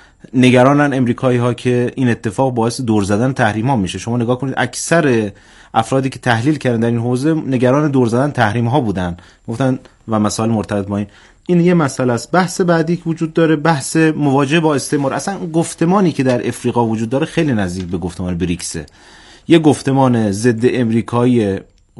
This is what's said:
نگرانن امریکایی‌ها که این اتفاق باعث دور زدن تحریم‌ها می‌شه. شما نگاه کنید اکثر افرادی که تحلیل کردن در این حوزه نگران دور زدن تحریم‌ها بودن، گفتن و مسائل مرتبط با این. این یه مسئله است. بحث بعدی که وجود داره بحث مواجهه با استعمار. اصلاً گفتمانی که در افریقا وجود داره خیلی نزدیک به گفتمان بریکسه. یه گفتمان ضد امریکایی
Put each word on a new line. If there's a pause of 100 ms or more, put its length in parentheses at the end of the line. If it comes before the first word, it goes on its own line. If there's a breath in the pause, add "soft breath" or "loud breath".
(340 soft breath)
نگرانن
امریکایی‌ها
که
این
اتفاق
باعث
دور
زدن
تحریم‌ها
می‌شه.
شما
نگاه
کنید
اکثر (420 loud breath)
افرادی
که
تحلیل
کردن
در
این
حوزه
نگران
دور
زدن
تحریم‌ها
بودن، (300 loud breath)
گفتن (280 soft breath)
و
مسائل
مرتبط
با
این. (400 soft breath)
این
یه
مسئله
است.
بحث
بعدی
که
وجود
داره
بحث
مواجهه
با
استعمار.
اصلاً
گفتمانی
که
در
افریقا
وجود
داره
خیلی
نزدیک
به
گفتمان
بریکسه. (600 loud breath)
یه
گفتمان
ضد
امریکایی (400)